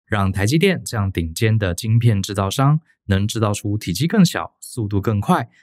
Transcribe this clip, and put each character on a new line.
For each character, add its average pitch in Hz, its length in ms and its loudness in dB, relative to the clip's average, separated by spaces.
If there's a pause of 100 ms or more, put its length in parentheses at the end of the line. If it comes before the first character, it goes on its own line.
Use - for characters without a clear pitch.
让 98 240 0
台 98 160 0
积 139 100 2
电 180 260 2
这 - 140 -8
样 98 140 -2
顶 82 200 -2
尖 110 280 0
的 90 160 0
晶 110 240 0
片 113 200 4
制 98 140 -6
造 98 160 0
商 143 300 2 (260)
能 98 220 0
制 110 120 -4
造 104 140 2
出 101 240 -4
体 95 160 -6
积 120 140 -2
更 196 180 4
小、 87 340 -4
速 - 280 -8
度 101 120 0
更 101 220 0
快 151 260 0 (160)